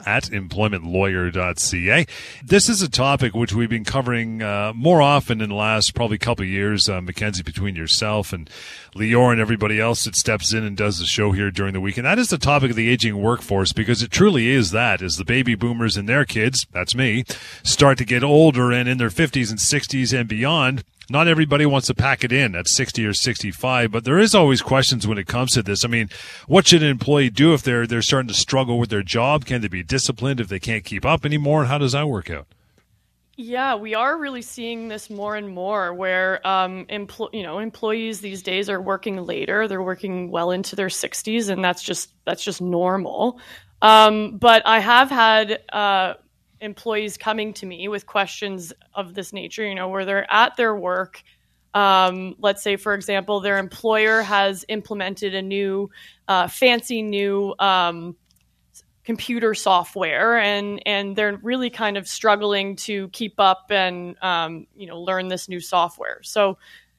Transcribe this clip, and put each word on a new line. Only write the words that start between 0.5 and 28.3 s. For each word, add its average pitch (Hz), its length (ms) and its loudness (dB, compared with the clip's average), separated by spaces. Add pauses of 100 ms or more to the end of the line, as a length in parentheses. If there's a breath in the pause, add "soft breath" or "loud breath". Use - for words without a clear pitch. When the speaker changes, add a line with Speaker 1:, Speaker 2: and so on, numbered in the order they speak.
Speaker 1:
dot 90 260 -2
C 90 320 -2
A. 151 140 4 (400 loud breath)
This 196 240 4
is 208 140 2
a 151 80 -2
topic 131 440 2
which 113 200 0
we've 113 160 0
been 113 160 -4
covering, 117 560 -2
uh, 104 320 -2
more 156 260 6
often 139 400 4
in 107 80 -2
the 101 60 -4
last 107 400 0
probably 107 240 -2
couple 113 240 -4
of 92 80 -4
years, 101 400 0
uh, 92 100 -4
Mackenzie, 92 420 -6
between 98 320 -6
yourself 101 600 -2
and 82 160 -10 (440 loud breath)
Lior 117 380 4
and 117 80 2
everybody 107 400 0
else 117 240 0
that 110 100 -6
steps 107 380 0
in 110 100 0
and 101 140 -6
does 104 220 0
the 87 80 -4
show 104 260 2
here 98 180 2
during 98 220 -2
the 95 80 -4
week. 95 160 -4
And 123 80 -4
that 175 140 2
is 247 100 0
the 170 80 -2
topic 135 320 2
of 117 80 -2
the 113 140 2
aging 113 260 0
workforce, 101 560 0
because 113 300 0
it - 80 -6
truly 151 400 4
is 117 220 2
that, 107 280 2
as 90 160 -4
the 90 80 -4
baby 120 300 2
boomers 117 420 -2
and 101 100 -4
their 135 200 2
kids, 120 440 -2
that's 90 240 -4
me, 123 300 0 (380 loud breath)
start 135 340 4
to 127 80 -2
get 120 180 0
older 143 500 6
and 123 180 0
in 127 80 -2
their 117 100 2
fifties 131 420 0
and 110 80 -6
sixties 131 540 -2
and 120 160 0
beyond. 131 560 0 (280)
Not 151 140 4
everybody 151 400 4
wants 139 220 2
to 131 60 0
pack 131 280 2
it 123 80 -2
in 123 240 2
at 87 140 -4
sixty - 360 0
or 104 80 0
sixty-five, 120 800 0
but 113 140 -2
there 147 160 4
is 214 120 6
always 143 300 6
questions 127 460 0
when 107 100 -2
it 95 80 -6
comes 123 280 -2
to 123 100 2
this. 98 200 -2
I 120 40 -2
mean, 117 200 -2 (380 loud breath)
what 175 220 6
should 160 160 8
an 151 40 4
employee 139 420 2
do 139 220 6
if 135 120 2
they're, 120 200 0
they're 117 160 -2
starting 127 280 0
to 104 60 -6